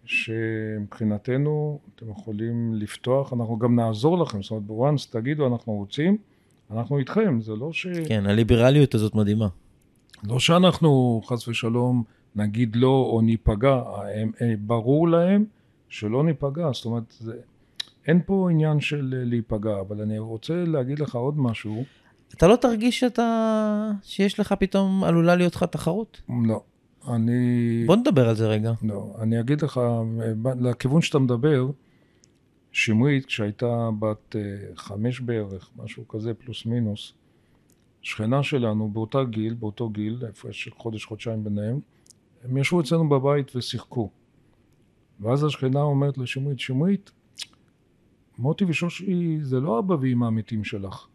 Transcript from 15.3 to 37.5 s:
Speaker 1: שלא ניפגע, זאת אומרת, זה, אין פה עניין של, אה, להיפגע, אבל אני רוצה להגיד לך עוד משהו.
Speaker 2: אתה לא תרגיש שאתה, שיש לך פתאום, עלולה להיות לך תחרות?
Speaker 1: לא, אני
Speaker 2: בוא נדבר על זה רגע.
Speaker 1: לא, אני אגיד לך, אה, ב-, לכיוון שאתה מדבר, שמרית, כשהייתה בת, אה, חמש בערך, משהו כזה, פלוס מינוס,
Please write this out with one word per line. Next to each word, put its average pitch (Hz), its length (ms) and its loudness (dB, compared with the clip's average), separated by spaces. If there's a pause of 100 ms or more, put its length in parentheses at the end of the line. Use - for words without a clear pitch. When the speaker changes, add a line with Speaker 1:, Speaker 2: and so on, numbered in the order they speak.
Speaker 1:
שלא 113 360 -2
ניפגע, 147 480 0
זאת - 120 -8
אומרת, 113 340 -6
זה, 113 140 -12 (720)
אין 170 200 6
פה 190 240 2
עניין 156 300 4
של, 139 380 -2
אה, 123 60 -2
להיפגע, 110 560 -2
אבל 104 200 -8
אני 107 180 -2
רוצה 113 360 -6 (100)
להגיד 147 340 -2
לך 147 160 -4
עוד 135 240 -2
משהו. 113 460 -2 (500)
Speaker 2:
אתה 165 140 6
לא 233 80 10
תרגיש 233 440 2
שאתה, 220 880 0 (120)
שיש - 380 0
לך 202 180 2
פתאום, 190 460 2
עלולה 170 320 6
להיות 180 200 2
לך - 60 0
תחרות? 180 580 -4 (240)
Speaker 1:
לא, 110 180 0 (460)
אני 120 800 2
Speaker 2:
בוא 175 100 6
נדבר 185 320 4
על 113 80 2
זה 110 120 0
רגע. 107 240 0 (100)
Speaker 1:
לא, 104 360 -6
אני 113 220 0
אגיד 147 220 -2
לך, 139 160 -2
אה, 117 240 0 (400)
ב-, 127 60 0 (180)
לכיוון 131 360 2
שאתה - 160 0
מדבר, 127 520 2 (1000)
שמרית, 131 540 2
כשהייתה 117 600 -2 (100)
בת, 107 380 -4
אה, 107 40 -2 (360)
חמש 117 440 -6
בערך, 107 560 -6
משהו 113 320 -16
כזה, 110 260 -6
פלוס - 320 -12
מינוס, 113 460 -4 (880)